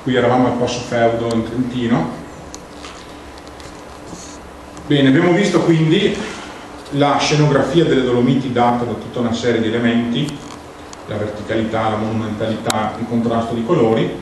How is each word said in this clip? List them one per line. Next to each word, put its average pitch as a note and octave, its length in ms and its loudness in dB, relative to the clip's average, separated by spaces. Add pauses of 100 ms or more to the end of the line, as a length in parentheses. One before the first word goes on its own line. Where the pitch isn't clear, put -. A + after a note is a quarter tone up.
Qui B2+ 120 0
eravamo B2+ 320 4
al A#2 60 0
Passo A#2+ 260 -2
Feudo A#2 540 0
in A2+ 100 0
Trentino. A#2+ 760 -2 (2750)
Bene, C3+ 220 4
abbiamo F3 240 8
visto F#3+ 300 4
quindi E3 540 4 (760)
la C#3+ 260 4
scenografia D3+ 680 4
delle B2+ 180 4
Dolomiti B2 480 2
data A#2+ 320 2
da A2 100 -4
tutta - 260 -8
una A#2 140 0
serie A#2 280 0
di A2 60 0
elementi, A#2+ 720 0 (680)
la G#2+ 80 -6
verticalità, A2 760 -2
la G#2+ 80 -2
monumentalità, A2 1000 -2
il A#2+ 80 -4
contrasto A#2 460 0
di A2+ 120 -2
colori. A#2 440 2 (120)